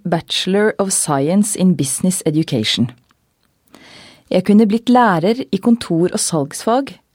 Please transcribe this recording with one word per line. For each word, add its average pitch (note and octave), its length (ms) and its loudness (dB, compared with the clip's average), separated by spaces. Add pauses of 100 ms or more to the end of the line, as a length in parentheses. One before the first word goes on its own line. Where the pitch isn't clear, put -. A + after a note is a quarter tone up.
Bachelor F#3 720 -2
of F#3+ 140 -2
Science D#3+ 680 0
in F#3 160 4
Business D3+ 500 -2
Education. D3+ 680 -2 (1400)
Jeg F3+ 160 0
kunne G#3 240 6
blitt A3+ 160 -2
lærer A#3 640 2
i G3 80 -2
kontor- F3+ 560 0
og G#3+ 80 -4
salgsfag, A3+ 680 -2 (220)